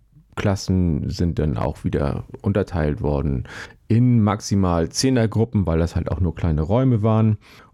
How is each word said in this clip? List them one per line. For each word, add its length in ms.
Klassen 720
sind 280
dann 200
auch 260
wieder 400
unterteilt 600
worden 440
in 320
maximal 680
Zehnergruppen, 760
weil 140
das 160
halt 160
auch 80
nur 160
kleine 260
Räume 400
waren. 380